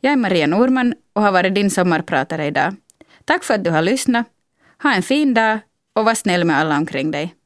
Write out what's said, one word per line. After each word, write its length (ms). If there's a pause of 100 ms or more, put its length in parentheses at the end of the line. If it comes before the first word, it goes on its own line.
Jag 120
är 40
Maria 300
Norman 480 (180)
och 100
har 100
varit 220
din 160
sommarpratare 760
idag. 300 (480)
Tack 200
för 100
att 100
du 60
har 120
lyssnat. 440 (560)
Ha 120
en 80
fin 320
dag 240 (340)
och 120
var 100
snäll 300
med 140
alla 180
omkring 340
dig. 240 (120)